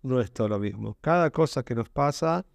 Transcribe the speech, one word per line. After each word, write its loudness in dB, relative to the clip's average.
no 2
es -2
todo 0
lo 0
mismo. -6
Cada 2
cosa 0
que -4
nos -2
pasa 0